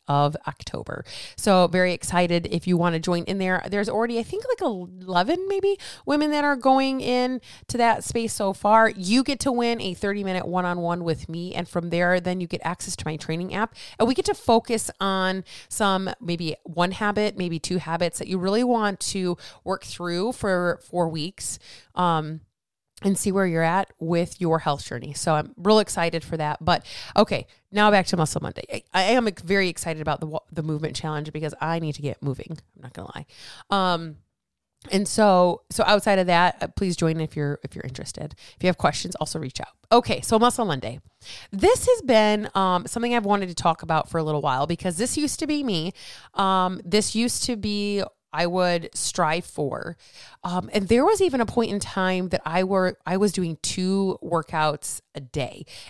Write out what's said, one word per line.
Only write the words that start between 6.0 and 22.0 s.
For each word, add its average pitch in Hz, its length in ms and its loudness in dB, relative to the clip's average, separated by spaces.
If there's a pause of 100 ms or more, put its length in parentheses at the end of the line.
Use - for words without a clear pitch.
women 302 240 2
that 294 140 0
are 285 120 2
going 269 440 4
in 247 400 0 (280)
to 247 100 -4
that 233 260 2
space 226 280 -2
so 196 200 -2
far. 220 380 6
You 214 340 2
get 277 160 -2
to 277 120 0
win 233 280 0
a 190 140 -4
thirty-minute 196 520 -4
one-on-one 175 560 -2
with 160 260 -2
me. 170 260 -8
And 175 140 -6
from 170 220 -4
there, 175 300 2
then 180 200 -2
you 175 60 -4
get - 180 -8
access 180 320 -6
to - 100 -10
my 160 100 -4
training 165 380 -6
app. 208 200 -2 (240)
And - 80 4
we 262 80 2
get - 120 0
to - 80 0
focus 226 560 2 (100)
on 190 440 0 (240)
some, 190 420 0 (100)
maybe 165 340 -4 (100)
one 175 280 -2
habit, 208 440 0
maybe 175 220 -4
two 180 200 -2
habits 170 400 -2
that - 100 -8
you 185 100 -2
really 196 260 2
want 220 360 0
to 180 360 -2 (280)
work 185 200 -4
through 175 480 -4
for 180 560 0
four 175 200 0
weeks. 160 500 -8 (360)
Um, 160 460 0 (640)